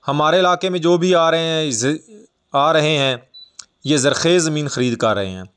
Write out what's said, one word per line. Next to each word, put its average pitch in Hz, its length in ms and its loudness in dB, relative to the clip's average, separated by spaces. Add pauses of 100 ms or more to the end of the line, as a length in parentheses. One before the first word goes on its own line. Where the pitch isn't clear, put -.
हमारे 151 340 0
इलाके 180 300 0
में 180 120 -4
जो 175 160 4
भी 180 180 2
आ 165 140 4
रहे 165 140 0
हैं, 160 280 -2
ज-, 127 280 -2 (540)
आ 143 180 2
रहे 156 240 2
हैं, 135 260 -2 (640)
ये 147 140 2
ज़रख़ेज़ 160 460 2
ज़मीन 151 240 -4
ख़रीद 123 280 -2
कर 110 180 0
रहे 98 140 -4
हैं। 92 280 -14